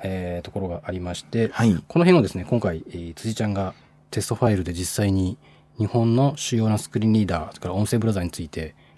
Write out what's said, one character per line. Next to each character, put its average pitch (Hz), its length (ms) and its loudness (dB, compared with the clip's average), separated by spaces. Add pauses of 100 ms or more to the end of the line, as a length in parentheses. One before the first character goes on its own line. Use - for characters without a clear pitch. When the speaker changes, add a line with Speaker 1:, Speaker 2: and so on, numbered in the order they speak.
Speaker 1:
え 90 380 -6
ー、 - 40 -14
と - 60 -14
こ 101 100 -6
ろ 95 60 -4
が 85 180 -8
あ 87 60 -6
り 92 80 -6
ま 87 140 -6
し - 120 -12
て、 113 260 0
Speaker 2:
は 120 140 0
い。 90 220 4
Speaker 1:
こ - 120 2
の 170 60 6
辺 180 140 10
を - 20 8
で 95 80 2
す - 60 -8
ね、 87 120 -6
今 120 120 2
回、 90 300 -2
え - 20 -16
ー、 85 240 -10
辻 113 200 -6
ち 117 80 -2
ゃ 107 40 0
ん 104 60 -2
が 98 200 -4 (380)
テ 110 100 -2
ス - 60 -6
ト 113 80 -2
フ 123 100 2
ァ 110 80 4
イ - 20 4
ル 92 80 0
で 85 100 -4
実 90 220 -6
際 101 160 2
に 95 260 0 (400)
日 107 80 0
本 117 300 2
の 139 200 4
主 - 220 -4
要 110 120 2
な 107 80 2
ス - 120 -8
ク 117 100 -4
リ 110 80 2
ー - 20 6
ン 110 40 6
リ 110 100 4
ー - 20 2
ダ 82 220 -4
ー、 - 0 -
そ - 80 -16
れ - 60 -20
か 90 80 -6
ら 90 40 -4
音 98 140 0
声 120 120 0
ブ 107 60 0
ラ 113 60 4
ウ - 20 0
ザ 92 100 0
に 87 60 -2
つ - 140 -8
い 78 60 -10
て 80 260 -8 (220)